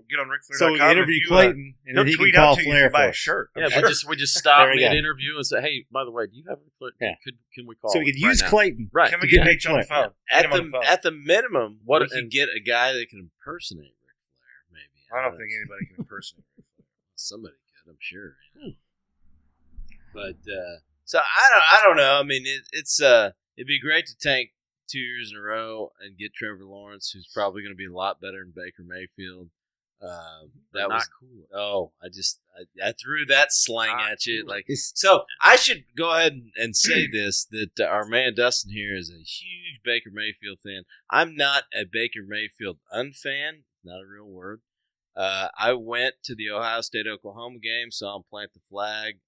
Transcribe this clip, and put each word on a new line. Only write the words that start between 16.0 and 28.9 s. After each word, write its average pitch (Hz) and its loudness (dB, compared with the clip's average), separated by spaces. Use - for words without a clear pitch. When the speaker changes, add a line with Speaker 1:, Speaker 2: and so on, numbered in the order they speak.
Speaker 1:
Ric - -20
Flair. - -20
Speaker 4:
Somebody 107 -14
could, 82 -20
I'm 76 -20
sure. 87 -16
Speaker 3:
Hmm. 262 -16
Speaker 4:
But, 101 -14
uh, 90 -12
so 165 -2
I 180 4
don't, 196 6
I 214 8
don't 170 6
know. 139 4
I 139 0
mean, 135 -4
it, 135 -8
it's, - -4
uh, 117 6
it'd 131 -16
be 143 0
great 160 -2
to - -20
tank 131 -2
two 135 -12
years 123 -10
in 104 -18
a 101 -18
row 110 -8
and 98 -20
get 101 -14
Trevor 104 -12
Lawrence, 101 -16
who's 92 -20
probably 101 -4
gonna 101 -14
be 95 -16
a 87 -18
lot 92 -6
better 95 -14
than 87 -20
Baker 90 -18
Mayfield. 92 -18